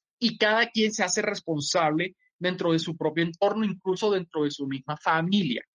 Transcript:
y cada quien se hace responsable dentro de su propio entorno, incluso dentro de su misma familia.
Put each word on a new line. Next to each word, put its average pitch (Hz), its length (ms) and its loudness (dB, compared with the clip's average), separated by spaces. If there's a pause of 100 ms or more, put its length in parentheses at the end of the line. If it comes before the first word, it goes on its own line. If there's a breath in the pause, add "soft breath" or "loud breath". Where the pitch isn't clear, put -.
(200)
y 233 180 0
cada 220 300 4
quien 220 240 0
se 214 120 -2
hace 196 200 0
responsable 170 880 0 (240)
dentro 180 340 0
de 165 60 4
su 165 180 -6
propio 156 280 0
entorno, 208 420 0
incluso 190 460 -2
dentro 170 320 -2
de 147 80 0
su 139 160 -6
misma 135 300 -6
familia. 170 680 0 (120)